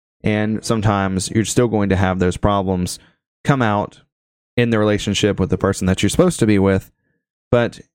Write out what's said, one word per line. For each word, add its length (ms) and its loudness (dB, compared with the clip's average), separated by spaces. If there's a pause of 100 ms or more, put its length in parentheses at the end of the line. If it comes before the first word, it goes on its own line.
(220)
And 400 -2
sometimes 680 -2
you're 160 0
still 220 0
going 220 -2
to 60 2
have 220 0
those 180 0
problems 600 -2 (440)
come 200 2
out 400 -2 (540)
in 120 2
the 100 2
relationship 600 0
with 80 0
the 80 0
person 300 -2
that 160 0
you're 80 2
supposed 300 2
to 60 4
be 120 4
with. 340 0 (580)
But 300 0 (140)